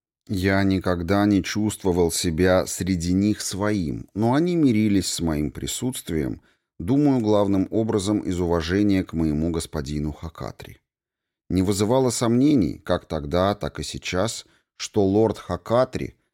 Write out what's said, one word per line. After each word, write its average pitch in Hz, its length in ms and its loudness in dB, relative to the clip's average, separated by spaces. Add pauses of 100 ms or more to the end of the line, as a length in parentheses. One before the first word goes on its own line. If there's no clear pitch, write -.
(280)
Я 98 360 0
никогда 95 640 0
не 98 180 4
чувствовал 92 680 0
себя 92 560 2
среди 87 460 -2
них 101 300 2
своим, 92 720 -4
но 113 200 0
они 170 220 0
мирились 107 520 2
с - 120 -6
моим 76 320 -2
присутствием, 80 880 -6 (380)
думаю, 131 400 2
главным 101 520 2
образом 107 480 0
из 90 200 -4
уважения 90 640 2
к - 80 -14
моему 80 400 0
господину 73 600 -4
Хакатри. - 640 -14 (720)
Не 92 120 4
вызывало 104 480 2
сомнений, 120 680 2
как - 280 -2
тогда, 82 480 0
так 78 280 -8
и - 20 -8
сейчас, 90 640 -6 (320)
что - 280 0
лорд 101 320 2
Хакатри, 107 800 -2 (180)